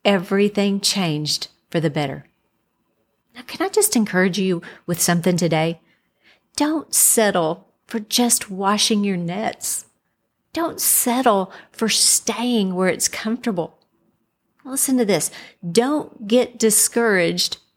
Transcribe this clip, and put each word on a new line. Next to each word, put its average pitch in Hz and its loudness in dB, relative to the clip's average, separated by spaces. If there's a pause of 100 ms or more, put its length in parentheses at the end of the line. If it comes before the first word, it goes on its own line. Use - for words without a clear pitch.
everything 202 0
changed 151 -2 (200)
for 165 -2
the 160 0
better. 143 -6 (1080)
Now, - -18
can - -6
I 392 0
just - 2
encourage 185 2
you 185 0 (240)
with 170 -4
something 175 2
today? 165 0 (720)
Don't 302 -2
settle 180 2 (200)
for 226 -6
just 240 0
washing 202 0
your 196 0
nets. 175 -6 (680)
Don't - -4
settle 233 2 (200)
for 220 -2
staying 220 0
where 185 0
it's - 0
comfortable. 220 -6 (840)
Listen 269 0
to 233 2
this. 180 0 (400)
Don't 240 -2
get 247 2
discouraged 202 2 (200)